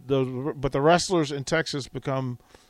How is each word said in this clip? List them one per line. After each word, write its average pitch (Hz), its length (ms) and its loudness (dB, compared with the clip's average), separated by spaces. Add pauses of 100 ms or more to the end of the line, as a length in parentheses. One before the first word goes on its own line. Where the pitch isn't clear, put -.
those, 131 500 0
but 135 160 -2
the 139 80 0
wrestlers 165 500 4
in 143 140 -6
Texas 151 420 -2
become 131 520 -4 (320)